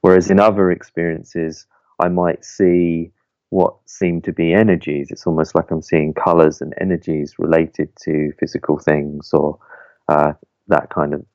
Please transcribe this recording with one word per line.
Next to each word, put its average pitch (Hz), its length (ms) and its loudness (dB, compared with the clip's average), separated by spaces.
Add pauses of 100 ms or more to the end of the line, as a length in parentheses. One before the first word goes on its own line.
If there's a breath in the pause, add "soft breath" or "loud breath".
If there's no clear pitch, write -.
Whereas 90 280 4
in 98 100 6
other 101 320 4
experiences, 85 920 -6 (400)
I - 20 0 (160)
might 85 220 -2
see 85 680 0 (380)
what 92 260 0 (100)
seem 85 360 -4
to 82 200 -8
be 82 120 0
energies. 80 580 0
It's - 160 -8
almost 80 280 -2
like 80 160 0
I'm 80 100 -4 (100)
seeing 78 220 0
colours 82 480 2
and 76 180 -10
energies 80 500 -4 (160)
related 80 440 -2 (160)
to 76 340 -2
physical 76 380 -4 (120)
things 73 440 -4
or, 73 260 0 (480 loud breath)
uh, 76 260 2 (340)
that - 200 0 (100)
kind 73 160 -2
of 73 80 -8 (140)